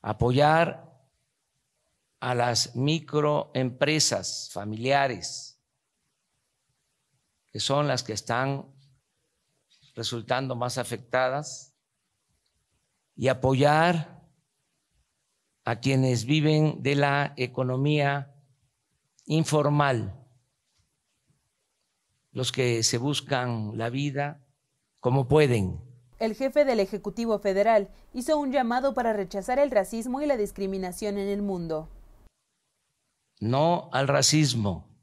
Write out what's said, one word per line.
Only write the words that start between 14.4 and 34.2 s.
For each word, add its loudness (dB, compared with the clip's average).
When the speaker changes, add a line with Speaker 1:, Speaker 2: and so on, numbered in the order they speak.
Speaker 1:
a -2
quienes 2
viven 2
de 0
la 2
economía 0
informal, 0
los -4
que 2
se 0
buscan -2
la -4
vida -4
como 2
pueden. 4
Speaker 2:
El -4
jefe 2
del 2
Ejecutivo -2
Federal 2
hizo 0
un -2
llamado 0
para 0
rechazar -4
el 4
racismo -2
y -2
la 2
discriminación -4
en -4
el -4
mundo. -4
Speaker 1:
No 0
al 0
racismo 0